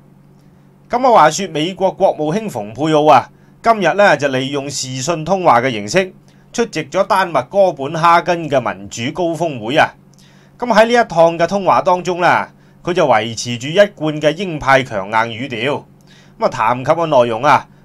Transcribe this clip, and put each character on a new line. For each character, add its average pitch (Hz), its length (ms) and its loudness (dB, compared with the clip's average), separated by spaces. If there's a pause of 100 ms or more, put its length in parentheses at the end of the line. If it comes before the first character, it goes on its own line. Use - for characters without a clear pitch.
(880)
咁 233 80 -2
啊， 254 140 2
話 160 180 6
說 180 200 -4
美 160 260 -4
國 185 160 -2
國 160 260 0
務 156 160 -4
卿 214 160 -6
蓬 107 240 -10
佩 117 120 -12
奧 156 220 2
啊， 127 220 4 (320)
今 226 140 2
日 208 180 0
呢， 190 240 4
就 139 120 -2
利 131 200 -2
用 143 180 -6
視 131 320 -10
訊 160 240 -4
通 185 200 -2
話 120 180 6
嘅 131 80 -2
形 104 180 -6
式 185 240 -2 (400)
出 233 120 -2
席 156 220 -6
咗 180 200 -2
丹 190 260 0
麥 131 140 0
哥 190 260 2
本 156 220 -8
哈 170 260 4
根 165 300 -2
嘅 135 100 2
民 98 300 -6
主 117 240 -8
高 165 220 -4
峰 147 280 -6
會 131 140 -2
啊。 117 160 2 (640)
咁 240 160 -8
喺 220 120 6
呢 233 60 0
一 240 160 2
趟 165 300 2
嘅 170 100 0
通 196 160 -4
話 170 200 2
當 180 200 0
中 175 160 -4
啦， 127 320 2 (320)
佢 175 100 -4
就 170 120 0
維 113 320 0
持 120 220 -8
住 131 80 -10
一 170 120 0
貫 156 400 -2
嘅 151 140 0
鷹 165 260 -8
派 135 220 2
強 104 240 -6
硬 107 80 -6
語 117 340 -2
調。 120 360 -4 (560)
咁 226 60 -2
啊， - 40 -2
談 123 340 0
及 139 80 2
嘅 165 140 0
內 127 240 4
容 113 140 -4
啊， 135 240 2 (180)